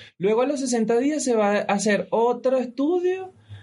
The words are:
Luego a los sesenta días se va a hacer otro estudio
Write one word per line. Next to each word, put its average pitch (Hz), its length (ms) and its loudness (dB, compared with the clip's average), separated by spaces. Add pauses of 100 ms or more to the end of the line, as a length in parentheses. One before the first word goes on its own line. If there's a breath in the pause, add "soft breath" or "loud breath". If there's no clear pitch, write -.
(180 loud breath)
Luego 214 240 0
a 262 40 2
los 277 140 -2
sesenta 233 400 0
días 285 240 0
se 247 120 2
va 208 180 2
a 202 80 2
hacer 202 500 0
otro 247 460 2
estudio 359 720 -2 (320 loud breath)